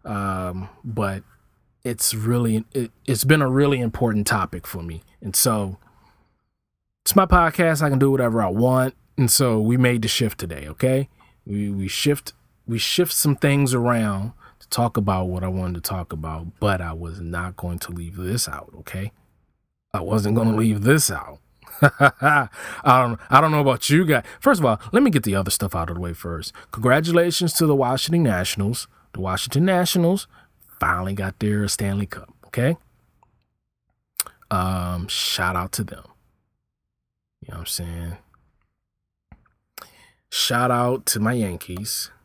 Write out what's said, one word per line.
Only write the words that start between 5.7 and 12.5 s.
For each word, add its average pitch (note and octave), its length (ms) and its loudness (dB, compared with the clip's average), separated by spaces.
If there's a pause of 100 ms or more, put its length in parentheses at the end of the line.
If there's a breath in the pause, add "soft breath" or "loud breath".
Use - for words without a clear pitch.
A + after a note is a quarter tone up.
it's - 100 -2
my F#3+ 100 6
podcast, E3 560 2
I D3+ 80 2
can C3+ 100 0
do C#3 120 4
whatever A#2+ 300 2
I G2 80 0
want. B2+ 440 2 (240)
And B2+ 140 2
so A#2 300 2
we A#2 160 2
made B2 240 4
the A2+ 80 -2
shift - 280 -2
today, D2+ 300 -10
okay? C3 400 0 (380 soft breath)
We, G2+ 240 -4
we G2 180 -4
shift, - 460 -2 (340)